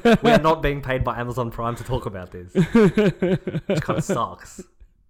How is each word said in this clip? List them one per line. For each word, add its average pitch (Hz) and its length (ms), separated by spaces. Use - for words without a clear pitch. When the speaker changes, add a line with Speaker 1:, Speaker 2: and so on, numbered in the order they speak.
Speaker 1:
<laughs> 233 180
Speaker 2:
We 233 80
are - 80
not 160 240
being 143 200
paid 131 200
by 117 160
Amazon 120 320
Prime 117 260
to 120 60
talk 123 240
about 95 240
this. 90 240
Speaker 1:
<laughs> 175 180
Speaker 2:
Which 160 180
kinda 180 180
sucks. - 580